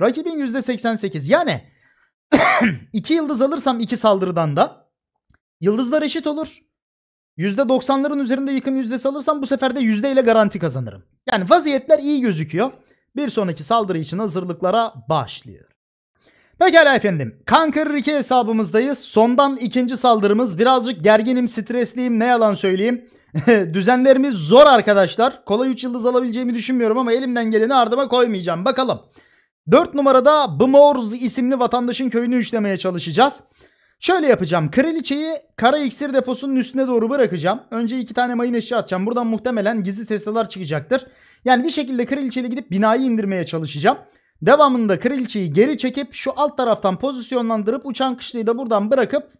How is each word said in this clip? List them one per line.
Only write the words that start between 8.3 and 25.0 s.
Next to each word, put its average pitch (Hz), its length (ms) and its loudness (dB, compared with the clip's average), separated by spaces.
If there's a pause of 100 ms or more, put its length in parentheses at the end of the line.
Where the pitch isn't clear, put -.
yıkım 269 260 -2
yüzdesi 254 300 -4
alırsam 294 340 -2
bu 277 60 -4
sefer 262 280 -2
de 285 40 -4
yüzde 220 320 0
ile 262 100 2
garanti 220 380 2
kazanırım. 127 440 -6 (280)
Yani 190 180 -2
vaziyetler 294 500 2
iyi 285 220 -2
gözüküyor. 185 500 -2 (440)
Bir 269 140 -4
sonraki 180 340 -4
saldırı 202 360 0
için 165 200 -6
hazırlıklara 190 760 -2 (160)
başlıyor. 123 600 -6 (880)
Pekala 330 360 6
efendim. 165 520 -4
Conqueror 302 460 2
iki 294 220 0
hesabımızdayız. 226 840 0
Sondan 247 580 2
ikinci 247 400 -2
saldırımız. 208 600 2
Birazcık 240 440 2
gerginim, 220 440 4
stresliyim. 240 720 -4
Ne 226 60 2
yalan 226 280 2
söyleyeyim. 202 520 0 (280)
<laughs> 180 400 2
Düzenlerimiz 254 600 4
zor 196 340 8
arkadaşlar. 220 800 2